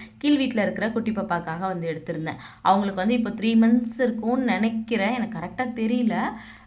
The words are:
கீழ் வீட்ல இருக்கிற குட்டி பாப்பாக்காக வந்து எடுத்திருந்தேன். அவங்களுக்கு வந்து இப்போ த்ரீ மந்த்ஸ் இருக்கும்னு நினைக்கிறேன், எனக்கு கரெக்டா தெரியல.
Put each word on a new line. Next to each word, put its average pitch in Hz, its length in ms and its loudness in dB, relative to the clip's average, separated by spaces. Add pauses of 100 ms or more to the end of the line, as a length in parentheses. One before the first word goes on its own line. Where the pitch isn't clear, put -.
(200)
கீழ் 294 180 4
வீட்ல 240 260 0
இருக்கிற 185 260 0
குட்டி 226 220 -2
பாப்பாக்காக 175 500 -4
வந்து 185 280 -4
எடுத்திருந்தேன். 160 520 -6 (220)
அவங்களுக்கு 196 400 2
வந்து 226 120 2
இப்போ 240 160 0
த்ரீ 214 260 -2
மந்த்ஸ் 233 440 4
இருக்கும்னு 247 440 0
நினைக்கிறேன், 220 720 0
எனக்கு 208 240 -4
கரெக்டா 180 360 -4
தெரியல. 220 420 2 (500)